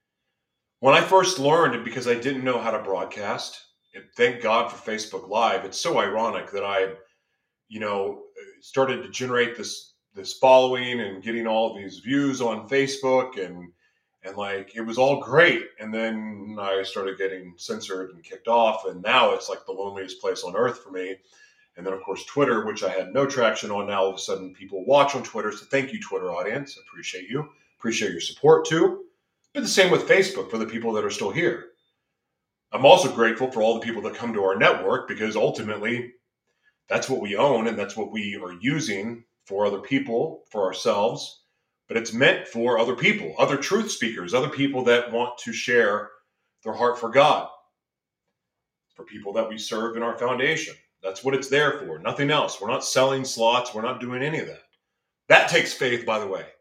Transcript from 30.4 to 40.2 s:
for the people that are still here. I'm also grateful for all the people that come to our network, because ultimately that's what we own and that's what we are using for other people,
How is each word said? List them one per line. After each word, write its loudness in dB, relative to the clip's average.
for -4
the -4
people -4
that 0
are -2
still -4
here. -2
I'm 2
also 8
grateful 0
for -2
all 4
the -6
people -6
that -6
come -6
to -2
our 2
network, 2
because -4
ultimately -2
that's -2
what -2
we -4
own 4
and -4
that's -6
what -6
we -6
are -12
using -4
for -2
other 0
people, -2